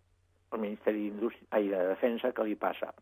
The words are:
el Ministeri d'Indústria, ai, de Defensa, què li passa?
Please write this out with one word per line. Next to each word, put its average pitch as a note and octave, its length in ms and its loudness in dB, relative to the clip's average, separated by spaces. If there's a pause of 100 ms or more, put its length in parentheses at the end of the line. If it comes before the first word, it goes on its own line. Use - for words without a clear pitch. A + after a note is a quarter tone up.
(520)
el A2+ 80 -2
Ministeri G#2+ 500 0
d'Indústria, G#2 400 -4
ai, G#2+ 180 2
de F#2 200 2
Defensa, A#2 440 0
què A2+ 120 -2
li G#2+ 120 -2
passa? - 460 -4